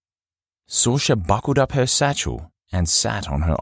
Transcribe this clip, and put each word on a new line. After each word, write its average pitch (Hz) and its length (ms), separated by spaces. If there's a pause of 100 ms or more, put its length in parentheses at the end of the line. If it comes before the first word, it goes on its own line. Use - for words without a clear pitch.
(680)
Sorsha 131 480
buckled 107 420
up 135 140
her 127 140
satchel 139 680 (180)
and 87 160
sat 110 440
on 69 120
her 80 200